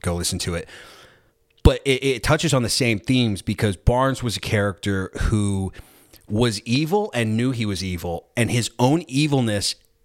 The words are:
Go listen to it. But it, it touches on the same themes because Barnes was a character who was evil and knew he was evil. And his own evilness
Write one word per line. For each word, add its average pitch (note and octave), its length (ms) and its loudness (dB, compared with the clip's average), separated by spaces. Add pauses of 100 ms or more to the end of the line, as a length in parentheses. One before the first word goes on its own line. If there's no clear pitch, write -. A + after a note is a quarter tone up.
Go F2 120 -2
listen F2 260 -2
to F2 140 -4
it. E2+ 140 -8 (960)
But C3 220 8
it, C3 200 2
it C3 180 -2
touches D#3 320 2
on B2+ 80 4
the A2 60 0
same A#2 300 2
themes A#2+ 440 0
because G#2 340 0
Barnes B2+ 460 -2
was G#2+ 140 -4
a - 40 -8
character G2+ 720 -4 (120)
who G2+ 500 -2 (560)
was G#2+ 340 0
evil D#3+ 520 0
and A2 220 0
knew B2 160 0
he A#2 140 -4
was F#2+ 160 -4
evil. F2 540 -6
And A2+ 140 2
his A#2 280 0
own C#3+ 300 4
evilness B2+ 680 0 (300)